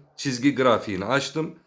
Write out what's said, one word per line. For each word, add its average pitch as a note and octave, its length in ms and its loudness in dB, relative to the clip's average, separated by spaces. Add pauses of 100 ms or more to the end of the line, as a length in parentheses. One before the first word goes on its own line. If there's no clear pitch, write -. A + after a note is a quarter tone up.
(180)
çizgi C3 380 0
grafiğini G#2+ 500 2
açtım. C#3+ 500 -2 (120)